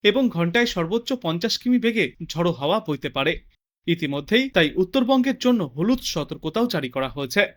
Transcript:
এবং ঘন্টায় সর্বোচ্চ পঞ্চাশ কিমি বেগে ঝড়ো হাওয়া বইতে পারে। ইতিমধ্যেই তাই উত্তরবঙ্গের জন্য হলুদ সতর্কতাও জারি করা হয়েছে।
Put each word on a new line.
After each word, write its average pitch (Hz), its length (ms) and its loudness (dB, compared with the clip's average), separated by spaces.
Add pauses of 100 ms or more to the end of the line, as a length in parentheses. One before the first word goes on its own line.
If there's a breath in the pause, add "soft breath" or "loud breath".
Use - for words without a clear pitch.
এবং 208 240 4
ঘন্টায় 170 400 2
সর্বোচ্চ 190 400 -2 (140)
পঞ্চাশ 170 360 -2
কিমি 247 200 2
বেগে 220 280 2 (200)
ঝড়ো 170 260 0
হাওয়া 160 280 0
বইতে 143 280 -6
পারে। 139 240 -2 (540)
ইতিমধ্যেই 165 640 0
তাই 165 260 4
উত্তরবঙ্গের 254 640 2
জন্য 247 220 2 (120)
হলুদ 208 340 0
সতর্কতাও 160 600 -4
জারি 147 240 -4
করা 131 200 -4
হয়েছে। 139 320 -2 (140)